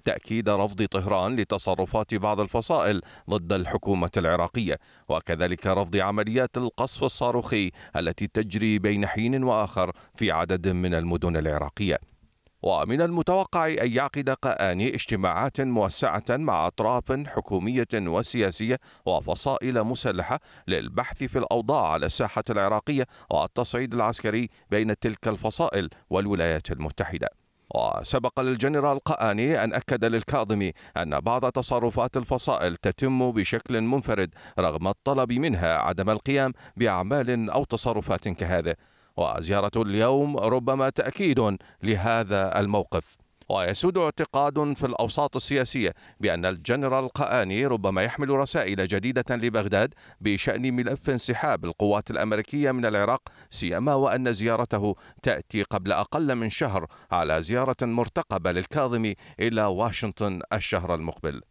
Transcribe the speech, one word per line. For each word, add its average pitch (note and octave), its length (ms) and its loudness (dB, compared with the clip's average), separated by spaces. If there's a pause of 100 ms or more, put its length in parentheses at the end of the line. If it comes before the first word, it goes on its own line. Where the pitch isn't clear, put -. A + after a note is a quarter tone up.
تأكيد A2 440 -2
رفض G2+ 360 2
طهران G2 520 0
لتصرفات G2+ 760 0
بعض G#2 260 0
الفصائل G#2 600 0 (300)
ضد F2+ 220 0
الحكومة F#2 640 0
العراقية، F2 640 0 (300)
وكذلك E2+ 580 -2
رفض F#2+ 300 2
عمليات G#2+ 600 0
القصف B2 480 -4
الصاروخي A#2+ 680 0 (260)
التي E2 300 -2
تجري G#2+ 520 0
بين G2+ 280 2
حين A#2+ 380 0
وآخر G#2 480 0 (220)
في G#2+ 160 0
عدد E2+ 380 0
من F2+ 260 0
المدن E2+ 420 0
العراقية. D2+ 640 0 (640)
ومن F#2 380 0
المتوقع E3+ 680 0
أن B2+ 260 0
يعقد C3+ 380 0
قآني G2+ 640 0
اجتماعات G2+ 680 -2
موسعة A2 720 0
مع A#2+ 360 2
أطراف A#2 460 0
حكومية A#2 840 -2
وسياسية G#2+ 840 0 (280)
وفصائل A2 800 0
مسلحة A2+ 560 -2 (280)
للبحث F2+ 560 -4
في C3 140 -4
الأوضاع A#2 540 0
على D#2 140 0
الساحة - 440 -2
العراقية G#2+ 560 0 (240)
والتصعيد A#2 640 -2
العسكري A2+ 540 0 (220)
بين G#2+ 280 2
تلك A2 300 -2
الفصائل G2+ 600 -2 (200)
والولايات E2+ 600 0
المتحدة. D2+ 560 -4 (460)
وسبق A2+ 680 -2
للجنرال C#3 580 2
قآني A#2 680 2
أن A2+ 80 -2
أكد A#2+ 320 0
للكاظمي A2 680 0 (240)
أن D2+ 240 -2
بعض A#2+ 300 0
تصرفات B2 640 0
الفصائل A#2 600 0
تتم B2+ 560 0
بشكل A2+ 480 0
منفرد A2 500 0 (280)
رغم E2 300 0
الطلب B2+ 440 0
منها G2+ 440 2
عدم F2 340 0
القيام C3+ 420 0 (240)
بأعمال A2+ 760 0
أو C#3 140 0
تصرفات G#2+ 640 -2
كهذه. E2+ 460 0 (440)
وزيارة F2 640 0
اليوم B2+ 540 2
ربما B2+ 540 2
تأكيد C3 680 2 (260)
لهذا G2+ 800 2
الموقف. G2+ 560 0 (320)
ويسود G2+ 500 0
اعتقاد D3 760 0
في C3+ 140 -2
الأوساط B2 500 -2
السياسية B2+ 580 0 (260)
بأن E2+ 260 0
الجنرال B2+ 600 0
قآني A#2+ 580 0
ربما G2 360 2
يحمل C3+ 280 -2
رسائل G#2+ 580 0
جديدة A#2 480 0
لبغداد G#2+ 580 2 (260)
بشأن A2 520 0
ملف B2 380 -2
انسحاب B2+ 540 0
القوات G2+ 460 0
الأمريكية G#2+ 600 0
من B2 160 0
العراق، G#2 420 0 (220)
سيما F#2+ 440 0
وأن B2+ 380 2
زيارته A2 600 0 (280)
تأتي G#2+ 400 -2
قبل F#2+ 300 -2
أقل C3+ 420 0
من A2+ 160 -2
شهر F#2+ 360 -2 (240)
على D#2+ 320 2
زيارة B2 400 0
مرتقبة A#2 720 -2
للكاظمي A2+ 600 0 (260)
إلى A2 240 2
واشنطن G2+ 760 -2 (120)
الشهر F2 420 -2
المقبل. D#2+ 460 -6 (100)